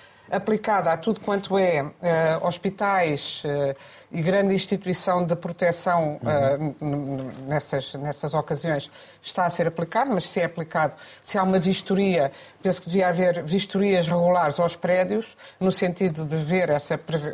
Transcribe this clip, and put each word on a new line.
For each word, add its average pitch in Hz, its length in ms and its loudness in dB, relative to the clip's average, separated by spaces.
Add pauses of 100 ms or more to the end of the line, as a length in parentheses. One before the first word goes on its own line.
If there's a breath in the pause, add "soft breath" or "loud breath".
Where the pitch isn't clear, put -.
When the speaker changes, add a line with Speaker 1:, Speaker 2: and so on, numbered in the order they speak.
(300 loud breath)
Speaker 1:
aplicada 202 600 0
a 165 60 2
tudo 202 240 -2
quanto 196 380 -2
é, 170 260 2 (160)
eh, 165 400 2
hospitais, 185 1040 -2
eh, 143 320 -2 (340 loud breath)
e 165 120 -4
grande 196 320 2
instituição 185 720 0
de 165 100 0
proteção, 170 840 0
Speaker 2:
Uhum. 131 80 -2
Speaker 1:
eh, 139 280 2
n-, 147 220 -4
n-, 139 500 -4 (160)
nessas, 139 480 -4
nessas 143 380 -6
ocasiões, 151 580 -2 (300 loud breath)
está - 240 -2
a 165 60 0
ser 170 160 0
aplicado, 196 440 -2
mas 180 140 0
se - 160 -4
é 170 60 2
aplicado, 160 500 -2 (260 loud breath)
se - 140 -6
há 190 60 4
uma 190 160 4
vistoria, 185 720 2 (300 loud breath)
penso 185 180 0
que - 60 -16
devia 180 220 2
haver 175 340 2
vistorias 190 680 2
regulares 175 500 4
aos 175 160 0
prédios, 185 640 0 (240 loud breath)
no 185 100 4
sentido 175 540 0
de 151 140 -2
ver 165 320 2
essa 147 260 0
preve-, 151 380 -4